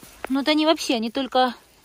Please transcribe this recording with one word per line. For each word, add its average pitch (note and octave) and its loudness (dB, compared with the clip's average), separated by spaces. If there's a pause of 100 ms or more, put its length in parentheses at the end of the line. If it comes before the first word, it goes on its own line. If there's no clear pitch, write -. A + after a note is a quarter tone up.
(300)
Ну, C4 -2
вот C4 -4
они D4+ 2
вообще, D#4 0
они A3+ -2
только B3+ 0 (300)